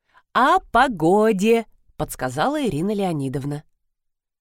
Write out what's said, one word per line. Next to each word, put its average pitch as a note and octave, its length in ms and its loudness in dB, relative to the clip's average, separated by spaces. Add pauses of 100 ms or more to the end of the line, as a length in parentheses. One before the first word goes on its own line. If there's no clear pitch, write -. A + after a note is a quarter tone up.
(340)
«О D4 260 4
погоде», A3 1040 2 (300)
подсказала D#3 680 -4
Ирина F#3+ 300 -2
Леонидовна. D3 720 -6 (760)